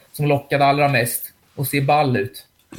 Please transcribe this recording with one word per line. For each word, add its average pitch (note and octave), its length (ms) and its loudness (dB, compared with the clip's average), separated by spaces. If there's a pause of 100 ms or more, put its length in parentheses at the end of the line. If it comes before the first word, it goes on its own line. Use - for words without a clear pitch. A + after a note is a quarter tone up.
(120)
som D3 140 -4
lockade C#3+ 380 0
allra C#3+ 240 2
mest, A#2+ 440 -2 (220)
och C#3+ 120 -6
se C#3+ 140 -2
ball C#3+ 360 2
ut. - 300 -6 (320)